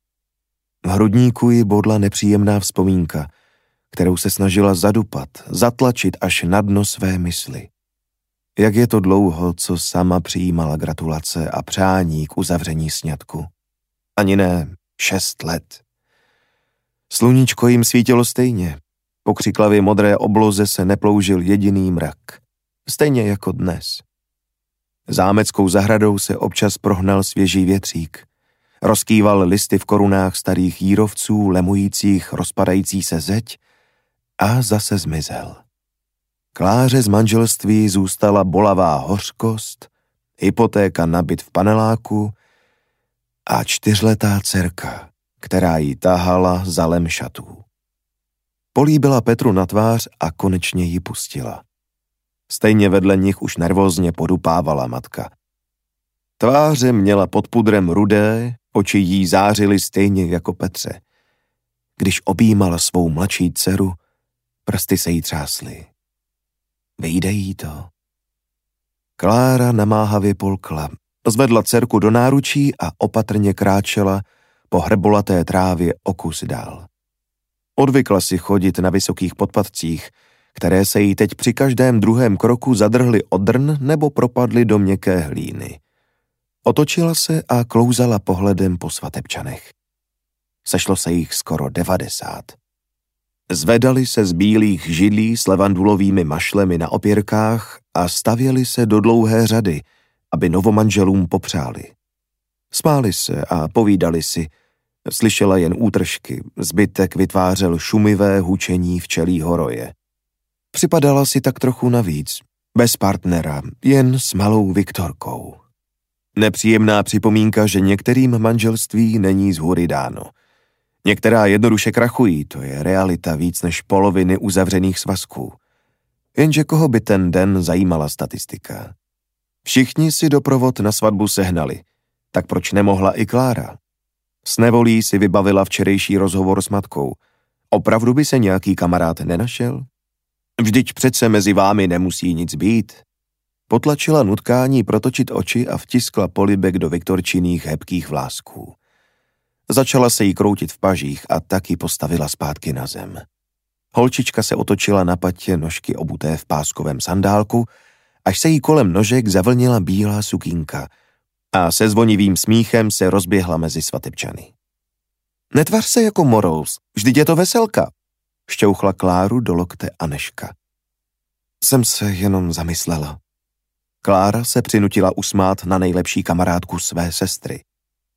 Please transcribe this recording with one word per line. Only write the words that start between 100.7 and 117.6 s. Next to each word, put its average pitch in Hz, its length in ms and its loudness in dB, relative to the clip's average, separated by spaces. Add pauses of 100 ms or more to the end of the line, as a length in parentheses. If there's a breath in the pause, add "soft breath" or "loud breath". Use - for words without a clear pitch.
popřáli. 80 560 -6 (920)
Smáli 147 400 0
se - 360 -6
a 80 180 -2
povídali 87 560 2
si. 80 240 -6 (640)
Slyšela 104 460 0
jen 87 200 0
útržky, 95 640 -4 (140)
zbytek 90 580 -2
vytvářel 92 640 0
šumivé 101 600 2
hučení 90 600 -2
včelího 85 580 -2
roje. 60 360 -6 (800)
Připadala 143 540 2
si 131 160 -2
tak 131 180 -2
trochu 123 300 0
navíc, 92 500 -2 (380)
bez 117 200 2
partnera, 82 640 -2 (220)
jen 131 360 4
s - 140 -6
malou 104 400 2
Viktorkou. - 800 -6 (800)
Nepříjemná 107 640 2
připomínka, 107 640 2